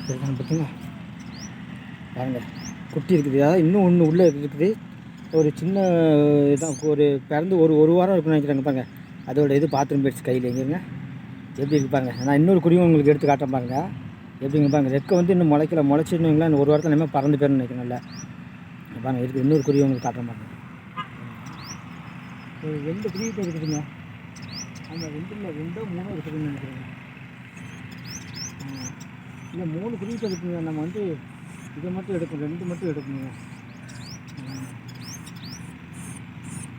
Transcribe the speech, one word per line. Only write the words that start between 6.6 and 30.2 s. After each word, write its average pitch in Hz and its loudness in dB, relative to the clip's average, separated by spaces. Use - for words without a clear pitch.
ஒரு 147 6
பிறந்து 175 0
ஒரு, 156 6
ஒரு 160 8
வாரம் 185 4
இருக்குன்னு 156 4
நினைக்கிறேங்க. 139 0
பாருங்க, 131 0
அதோட 143 4
இது 156 4
பாத்ரூம் 139 2
போயிடுச்சு 123 -2
கையில. 123 0
எங்கேங்க? 131 -2
எப்படி 143 2
இருக்கு 135 2
பாருங்க. 127 0
நான் 143 6
இன்னொரு 180 6
குருவியும் 175 6
உங்களுக்கு 151 6
எடுத்து 147 2
காட்டுறேன் 135 0
பாருங்க. 123 -2
எப்படிங்க 143 4
பாருங்க. 135 4
ரெக்கை 139 2
வந்து 180 4
இன்னும் 170 6
முளைக்கல. 156 4
முளைச்சிருந்தீங்களா, 160 4
இன்னும் 143 6
ஒரு 147 6
வாரத்துல 151 4
இனிமே 151 4
பறந்து 143 4
போயிடும்னு 139 4
நினைக்கிறேன் 123 -4
நல்லா. 123 -6
இங்க 113 -12
பாருங்க, 127 -2
இருக்கு. 131 -2
இன்னொரு 143 4
குருவி 139 4
உங்களுக்கு 127 0
காட்டுறேன் 120 -4
பாருங்க. - -14
ஒரு 151 -4
ரெண்டு 208 -6
குருவி 220 -6
இப்போ 196 -6
இருக்குதுங்க. 156 -4
ஆமா, 160 -10
ரெண்டு 185 -10
இல்ல, 196 -8
ரெண்டோ 175 -8
மூணோ 190 -8
இருக்குதுன்னு 151 -6
நினைக்கிறேங்க. 131 -12
ஆமா. 131 -12
இல்ல, 175 -8
மூணு 208 -6
குருவி 220 -8
இப்போ 208 -4